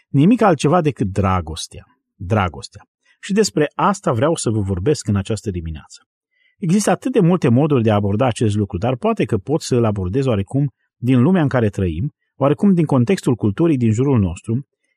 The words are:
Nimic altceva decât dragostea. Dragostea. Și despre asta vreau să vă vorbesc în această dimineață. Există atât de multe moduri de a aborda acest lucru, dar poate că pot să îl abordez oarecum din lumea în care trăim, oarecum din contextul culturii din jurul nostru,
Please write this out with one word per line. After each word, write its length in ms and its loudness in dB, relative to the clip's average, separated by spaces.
Nimic 340 2
altceva 400 2
decât 260 -2
dragostea. 760 -4
Dragostea. 680 -4
Și 120 -6
despre 420 0
asta 360 -2
vreau 240 0
să 140 -4
vă 100 0
vorbesc 480 -2
în 80 0
această 340 -4
dimineață. 580 -12
Există 320 0
atât 220 -2
de 80 0
multe 300 2
moduri 340 2
de 80 2
a 40 4
aborda 300 0
acest 300 0
lucru, 220 -4
dar 180 -2
poate 300 -2
că 120 -2
pot 240 -4
să 140 -2
îl 100 2
abordez 400 -2
oarecum 480 -2
din 260 2
lumea 200 4
în 60 2
care 220 0
trăim, 440 -4
oarecum 380 2
din 120 2
contextul 500 0
culturii 420 0
din 140 2
jurul 280 0
nostru, 480 -4